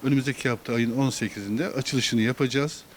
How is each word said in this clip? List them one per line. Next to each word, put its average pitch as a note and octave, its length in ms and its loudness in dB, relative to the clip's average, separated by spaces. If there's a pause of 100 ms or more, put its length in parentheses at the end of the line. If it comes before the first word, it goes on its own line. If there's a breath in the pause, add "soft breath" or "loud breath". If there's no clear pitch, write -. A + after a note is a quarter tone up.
önümüzdeki C3+ 460 2
hafta A#2+ 240 -2
ayın A#2 240 2
on C3+ 120 4
sekizinde G#2+ 580 -4
açılışını B2 540 0
yapacağız. C3 640 0 (140)